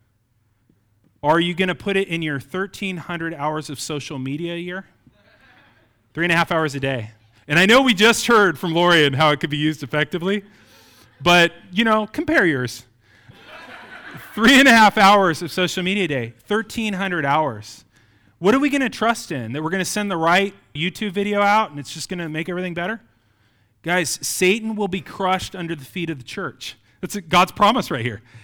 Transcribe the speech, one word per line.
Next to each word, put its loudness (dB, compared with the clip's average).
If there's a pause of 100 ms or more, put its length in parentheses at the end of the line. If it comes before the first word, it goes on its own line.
(1200)
Are 4
you -2
gonna -2
put -4
it -2
in -4
your -4
thirteen -8
hundred -8
hours -6
of -10
social -8
media -8
a -10
year? -12 (1300)
Three -4
and -2
a 2
half 2
hours -2
a -8
day. -6 (360)
And 0
I 4
know 6
we 2
just 4
heard 4
from -4
Lori 6
and 0
how 4
it -2
could -4
be -4
used -2
effectively, -4 (760)
but, 4 (200)
you 0
know, 2
compare 0
yours. -4 (1500)
Three 6
and 6
a 8
half 8
hours 6
of -8
social -2
media -2
a 0
day, -4 (120)
thirteen -4
hundred -4
hours. -2 (560)
What 4
are 2
we 0
gonna -2
trust -4
in? -6
That -6
we're -4
gonna -2
send -4
the -2
right 2 (200)
YouTube -6
video -2
out 2
and -12
it's -12
just -12
gonna -8
make -6
everything -6
better? -6 (800)
Guys, -2
Satan 0
will -2
be -6
crushed -4
under -8
the -12
feet -8
of -8
the -16
church. -12 (240)
That's -8
God's 2
promise 2
right -4
here. -8 (220)